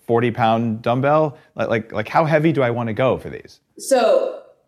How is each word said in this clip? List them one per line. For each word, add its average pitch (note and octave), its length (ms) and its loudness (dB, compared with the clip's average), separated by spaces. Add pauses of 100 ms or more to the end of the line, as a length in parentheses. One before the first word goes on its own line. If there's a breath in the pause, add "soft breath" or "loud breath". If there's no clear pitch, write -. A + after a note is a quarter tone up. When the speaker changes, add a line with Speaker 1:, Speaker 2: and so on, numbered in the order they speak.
Speaker 1:
forty A#2 240 2
pound A2+ 520 0
dumbbell. C#3 540 0 (200 loud breath)
Like, A#2 120 -4
like, A2+ 240 -4
like, G#2 160 -6
how D#3+ 160 2
heavy D#3 280 2
do C#3 100 0
I A#2+ 80 0
wanna A#2 240 -4
go A#2 240 0
for F2 120 -12
these? - 300 -18 (180)
Speaker 2:
So - 640 2 (240)